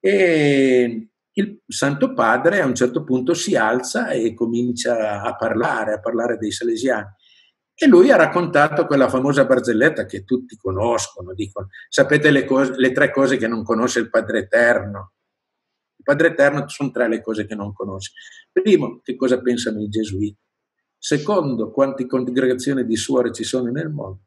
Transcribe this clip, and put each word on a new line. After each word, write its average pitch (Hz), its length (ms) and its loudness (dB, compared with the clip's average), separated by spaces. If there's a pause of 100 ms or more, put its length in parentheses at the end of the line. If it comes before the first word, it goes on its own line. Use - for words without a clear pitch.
E 139 1080 2 (240)
il - 340 -4
Santo - 480 -2
Padre 123 460 2
a 147 60 0
un 127 80 0
certo - 300 0
punto 127 300 -2
si 170 220 -2
alza 117 540 -2
e 113 240 -2
comincia 117 880 -2
a 110 140 -6
parlare, 110 580 -2
a 104 60 -6
parlare 117 360 -2
dei 107 160 -6
salesiani. 113 540 -4 (760)
E 320 60 4
lui 220 240 8
ha 240 60 8
raccontato 156 720 2
quella 135 220 2
famosa 135 380 2
barzelletta 123 580 2
che 98 200 -12
tutti - 320 -6
conoscono, 95 760 -4
dicono: 98 360 -10 (200)
"Sapete 147 440 4
le 135 120 4
cose, 131 320 0
le 131 140 2
tre 139 220 0
cose 135 240 2
che 110 100 -2
non 113 160 -4
conosce 113 380 0
il 110 100 -6
Padre 107 300 -2
Eterno?" 101 720 0 (840)
Il - 80 -20
Padre 147 240 4
Eterno, 143 400 2
sono 139 220 -6
tre 120 180 -2
le 113 140 -2
cose 107 240 -6
che 107 80 -10
non 104 180 -8
conosce. 98 400 -10 (380)
Primo, 180 520 2
che 127 120 -10
cosa 127 260 0
pensano 117 400 -4
i 107 80 -6
gesuiti. 104 480 -6 (600)
Secondo, 147 760 -2
quante 135 360 0
congregazioni 127 800 -2
di 110 120 -2
suore 123 360 0
ci 113 120 -8
sono 123 260 -4
nel 156 200 -6
mondo. 98 360 -10